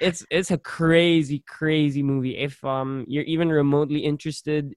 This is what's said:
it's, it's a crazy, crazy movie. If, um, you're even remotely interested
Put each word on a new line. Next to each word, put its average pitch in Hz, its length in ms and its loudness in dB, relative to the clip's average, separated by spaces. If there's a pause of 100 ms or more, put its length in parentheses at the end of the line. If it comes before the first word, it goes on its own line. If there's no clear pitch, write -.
it's, 175 300 -2
it's 175 200 -2
a 175 80 0
crazy, 165 880 2
crazy 151 560 0
movie. 135 360 -2
If, 139 260 -6
um, 135 440 -4
you're 143 160 -2
even 160 260 0
remotely 147 500 2
interested 151 760 -4